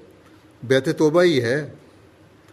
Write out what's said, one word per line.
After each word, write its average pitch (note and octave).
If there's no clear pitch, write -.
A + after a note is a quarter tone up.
بیعت C3
توبہ D#3+
ہی D#3
ہے، B2+